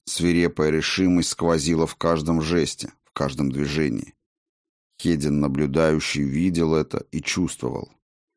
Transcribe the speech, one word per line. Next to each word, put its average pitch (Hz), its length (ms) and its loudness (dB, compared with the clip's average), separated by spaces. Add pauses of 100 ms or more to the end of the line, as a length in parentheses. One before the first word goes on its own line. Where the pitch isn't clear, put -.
Свирепая 85 680 2
решимость 87 600 2
сквозила 80 560 2
в - 100 -8
каждом 82 460 0
жесте, 80 500 -2 (100)
в - 100 -20
каждом 69 380 -2
движении. 71 640 -2 (880)
Хедин, 73 380 0
наблюдающий, 73 800 0
видел 80 520 0
это - 360 -2
и 76 100 -6
чувствовал. - 680 -4 (460)